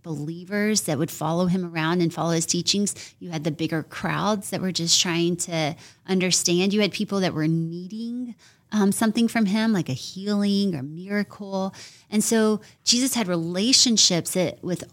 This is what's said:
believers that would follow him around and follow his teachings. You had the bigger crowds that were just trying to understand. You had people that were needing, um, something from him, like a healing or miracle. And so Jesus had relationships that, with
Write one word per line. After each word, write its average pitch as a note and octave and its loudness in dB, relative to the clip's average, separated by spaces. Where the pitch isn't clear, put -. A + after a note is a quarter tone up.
believers F3+ -2
that D#3+ 0
would E3 0
follow E3 0
him F3+ 2
around E3+ 0
and E3 2
follow E3 0
his E3 2
teachings. - -2
You F#3 -12
had D#3+ -4
the D#3+ 0
bigger D#3 -2
crowds F#3 -2
that F3+ -4
were F#3 -2
just E3+ 2
trying E3+ 2
to D#3+ -2
understand. F#3 2
You G#3+ 2
had G3+ 2
people G3 -4
that F3+ 0
were D#3 0
needing, F#3+ -4
um, G3+ 4
something A3+ 2
from A3+ 2
him, A3 2
like F3+ 0
a C3 -2
healing G3+ 0
or B2+ -6
miracle. G3 -6
And G#3+ 0
so G#3+ 2
Jesus B3 2
had A3 0
relationships F3+ 2
that, F3 0
with F3 -4